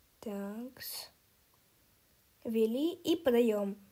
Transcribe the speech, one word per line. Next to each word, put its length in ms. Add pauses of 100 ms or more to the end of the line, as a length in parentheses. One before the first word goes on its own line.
(200)
Такс. 920 (1300)
Ввели 480
и 240
подаем. 600 (160)